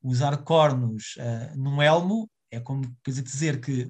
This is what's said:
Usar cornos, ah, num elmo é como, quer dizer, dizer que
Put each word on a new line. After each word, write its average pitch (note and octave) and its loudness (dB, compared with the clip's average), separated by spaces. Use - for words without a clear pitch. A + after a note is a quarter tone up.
Usar C3+ 0
cornos, C3+ 2
ah, A#2 -6
num C#3 -2
elmo F3+ 4
é A2+ -10
como, C3+ -6
quer C#3 -4
dizer, C3+ -6
dizer C#3 -4
que C3 -4